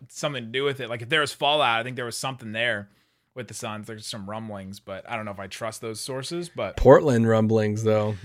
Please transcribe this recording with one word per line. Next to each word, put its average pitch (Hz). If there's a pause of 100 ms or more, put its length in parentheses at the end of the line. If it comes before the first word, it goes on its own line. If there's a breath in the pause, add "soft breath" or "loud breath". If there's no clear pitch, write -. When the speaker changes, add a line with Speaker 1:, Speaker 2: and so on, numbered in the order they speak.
Speaker 1:
something 143
to 113
do 131
with 143
it. 123
Like, 113
if 113
there 156
was 139
fallout, 143
I -
think 123
there 123
was -
something 123
there 110 (440)
with 120
the 117
Suns. 107
There's 107
some 98
rumblings, 101
but 95
I 117
don't 107
know 104
if 95
I 98
trust 110
those 113
sources, 143
but 101
Speaker 2:
Portland 131
rumblings, 110
though. 107 (100)